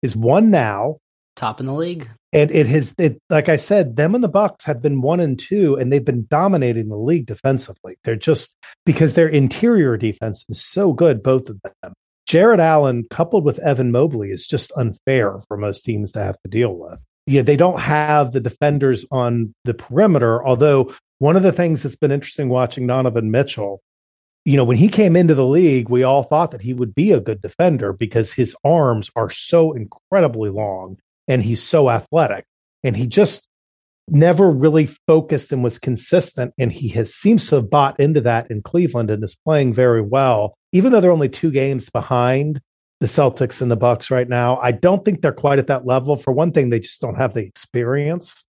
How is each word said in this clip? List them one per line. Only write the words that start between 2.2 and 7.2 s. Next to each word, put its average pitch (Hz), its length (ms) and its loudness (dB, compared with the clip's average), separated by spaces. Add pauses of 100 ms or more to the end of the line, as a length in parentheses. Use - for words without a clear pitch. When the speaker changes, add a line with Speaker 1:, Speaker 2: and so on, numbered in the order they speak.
Speaker 1:
And 151 180 4
it 151 160 2
has, 135 320 -2
it, 165 220 0 (100)
like 156 180 0
I 160 80 2
said, 151 400 0
them 156 180 0
and 247 100 0
the 202 40 0
Bucks 196 360 -2
have 127 180 -6
been 139 180 0
one 156 200 0
and 139 180 -2
two, 180 380 0
and 131 160 -2
they've 139 120 0
been 120 240 -4
dominating 143 600 0
the 107 80 -8
league 131 280 -2